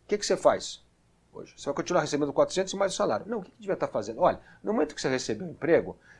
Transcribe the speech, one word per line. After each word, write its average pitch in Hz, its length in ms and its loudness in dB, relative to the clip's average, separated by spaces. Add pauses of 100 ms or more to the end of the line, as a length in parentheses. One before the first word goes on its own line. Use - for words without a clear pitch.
que 208 100 -2
que 202 80 -2
você 185 120 2
faz - 500 0 (460)
hoje? - 240 -18
Você - 80 -16
vai 143 100 -2
continuar 170 280 2
recebendo 147 300 0
quatrocentos 170 400 2
e 185 40 -6
mais 196 160 0
o - 40 -8
salário. 151 300 0
Não, 226 120 -4
o 185 40 -8
que - 80 -16
que - 100 -20
devia 196 140 -2
estar 143 140 -2
fazendo? 113 320 -4
Olha, 160 200 4 (220)
no 208 100 -2
momento 247 220 0
que - 60 -12
você 156 80 0
receber 127 360 -2
um 165 60 -8
emprego, 143 460 2 (240)